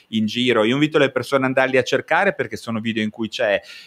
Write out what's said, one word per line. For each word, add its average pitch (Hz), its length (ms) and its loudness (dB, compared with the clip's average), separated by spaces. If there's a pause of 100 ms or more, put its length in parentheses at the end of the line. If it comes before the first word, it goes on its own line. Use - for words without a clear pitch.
in 110 180 0
giro. 117 360 2
Io 113 120 2
invito 151 240 2
le 139 120 4
persone 131 320 -2
ad 131 60 0
andarli 131 300 2
a 123 40 4
cercare 165 520 0
perché 113 220 -6
sono 113 240 -8
video 110 220 -2
in 107 80 -2
cui 110 180 -6
c'è 104 320 0 (260)